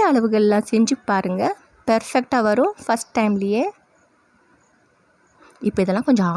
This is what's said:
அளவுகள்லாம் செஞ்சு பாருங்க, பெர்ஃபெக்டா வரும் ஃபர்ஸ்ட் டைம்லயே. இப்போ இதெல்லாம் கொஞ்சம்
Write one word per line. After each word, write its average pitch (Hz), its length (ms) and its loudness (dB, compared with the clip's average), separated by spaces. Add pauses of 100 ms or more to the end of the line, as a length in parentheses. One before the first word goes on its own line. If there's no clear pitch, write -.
அளவுகள்லாம் 214 600 2
செஞ்சு 226 260 2 (140)
பாருங்க, 190 320 -2 (440)
பெர்ஃபெக்டா 240 640 -2
வரும் 302 260 0 (100)
ஃபர்ஸ்ட் - 340 -4
டைம்லயே. 208 440 -2 (2000)
இப்போ 202 160 -2
இதெல்லாம் 196 260 -2
கொஞ்சம் 185 240 2